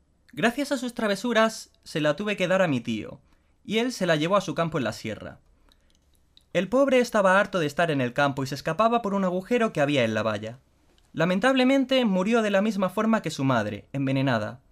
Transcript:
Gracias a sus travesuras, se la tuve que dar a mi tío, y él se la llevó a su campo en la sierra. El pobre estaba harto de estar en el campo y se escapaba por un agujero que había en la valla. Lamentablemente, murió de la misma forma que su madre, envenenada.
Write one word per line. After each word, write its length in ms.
Gracias 360
a 60
sus 180
travesuras, 720
se 180
la 140
tuve 200
que 120
dar 160
a 40
mi 140
tío, 400
y 140
él 140
se 160
la 80
llevó 200
a 60
su 140
campo 240
en 40
la 80
sierra. 480
El 160
pobre 300
estaba 400
harto 200
de 80
estar 240
en 100
el 120
campo 300
y 40
se 80
escapaba 480
por 100
un 120
agujero 460
que 80
había 240
en 120
la 80
valla. 340
Lamentablemente, 920
murió 360
de 80
la 140
misma 260
forma 320
que 80
su 140
madre, 500
envenenada. 680